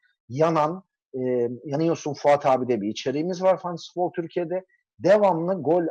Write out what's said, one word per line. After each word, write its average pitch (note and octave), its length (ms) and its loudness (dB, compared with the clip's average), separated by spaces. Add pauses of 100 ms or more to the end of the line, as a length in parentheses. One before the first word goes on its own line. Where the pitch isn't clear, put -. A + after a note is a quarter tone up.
(300)
yanan, D#3+ 540 0 (300)
e, C3 60 -8 (440)
yanıyorsun D3+ 500 -2
Fuat C#3+ 320 2
abi B2+ 220 2
de A#2+ 140 0
bir G2+ 80 -2
içeriğimiz D#3+ 540 -4
var F#3 180 2
Fantasy F3 260 -10
Futbol F3 280 -4
Türkiye'de. F3 500 -6 (340)
Devamlı F3+ 640 2
gol, E3 300 2